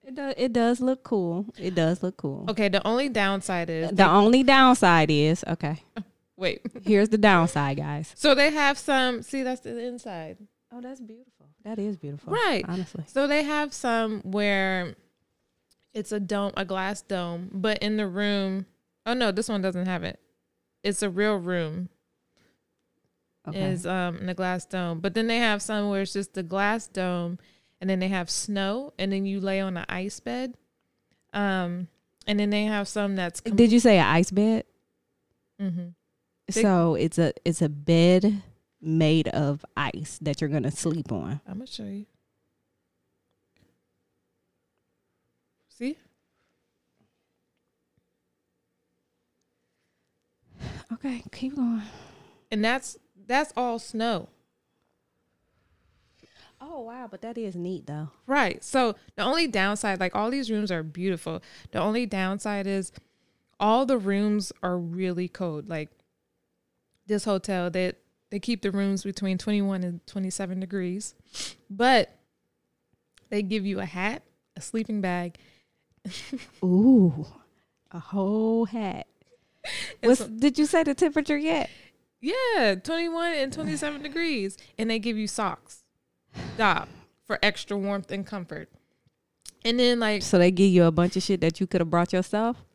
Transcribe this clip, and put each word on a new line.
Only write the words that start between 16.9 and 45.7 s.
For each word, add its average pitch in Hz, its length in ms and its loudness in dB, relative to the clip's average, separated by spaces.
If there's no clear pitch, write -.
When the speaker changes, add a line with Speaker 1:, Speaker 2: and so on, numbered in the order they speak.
Speaker 2:
dome, 175 500 -6
but 208 300 0
in 214 160 0
the 208 80 -2
room, 196 580 -2
oh 226 100 -2
no, 240 180 2
this 214 160 -2
one 208 140 -2
doesn't 185 240 -2
have 175 180 -4
it. - 140 -10
It's 202 200 -2
a 202 80 -2
real 208 260 0
room. 175 520 -4
Speaker 1:
Okay. 165 140 -8
Speaker 2:
Is, 185 260 -2
um, 180 320 -2
in 185 100 -6
a 180 60 -4
glass 180 300 -4
dome. 170 360 -4
But 180 140 -2
then 226 120 0
they 233 120 0
have 214 220 2
some 208 300 -2
where 196 120 0
it's 196 100 -6
just 196 220 -6
the 190 80 -4
glass 202 440 -2
dome, 180 520 -4
and 185 80 -4
then 190 100 2
they 185 100 0
have 185 200 -2
snow, 208 720 -4
and 196 120 -2
then 196 140 -2
you 196 160 -2
lay 190 200 -2
on 190 180 -4
an - 100 -10
ice 185 320 -8
bed. 247 340 -6
Um, 185 560 -2
and 208 120 0
then 208 120 2
they 208 140 2
have 208 240 -2
some 202 280 -2
that's 175 240 -4
com- 220 160 -2
Speaker 1:
Did 226 160 8
you 240 80 10
say 220 180 8
an 143 80 6
ice 160 240 4
bed? 214 340 2
Speaker 2:
Mm-hmm. 175 280 -6
They 208 140 -2
Speaker 1:
So 175 340 4
it's 151 220 0
a, 165 140 4
it's 170 180 0
a 151 80 2
bed 180 720 4
made 160 460 4
of 143 360 -2
ice - 460 -6
that 147 180 -4
you're 151 100 -2
gonna 147 200 0
sleep 160 400 -4
on. 101 380 -6
Speaker 2:
I'ma 208 160 -12
show 226 200 -14
you. 202 200 -10
See? 262 280 -8